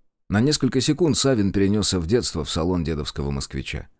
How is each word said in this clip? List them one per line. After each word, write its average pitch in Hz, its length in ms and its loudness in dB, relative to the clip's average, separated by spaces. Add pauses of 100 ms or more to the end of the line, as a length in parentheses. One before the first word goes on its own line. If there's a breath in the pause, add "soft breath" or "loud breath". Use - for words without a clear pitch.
(280)
На 104 120 2
несколько 131 400 2
секунд 147 360 2
Савин 107 360 2
перенесся 98 480 2
в 82 60 -4
детство, 85 380 0
в - 60 -8
салон 87 320 0
дедовского 73 480 -4
"Москвича". 69 580 -8 (120)